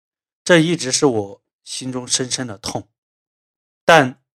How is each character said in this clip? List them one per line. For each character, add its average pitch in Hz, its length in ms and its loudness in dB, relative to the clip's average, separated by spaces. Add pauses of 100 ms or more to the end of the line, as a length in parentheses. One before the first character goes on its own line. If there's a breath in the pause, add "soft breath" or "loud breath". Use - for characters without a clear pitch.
(440)
这 175 160 6
一 165 160 2
直 127 160 -8
是 - 140 0
我 104 360 -2 (220)
心 - 260 -12
中 127 160 -8
深 123 240 -4
深 127 160 -6
的 104 120 -14
痛。 - 320 -12 (960)
但 143 360 4 (180)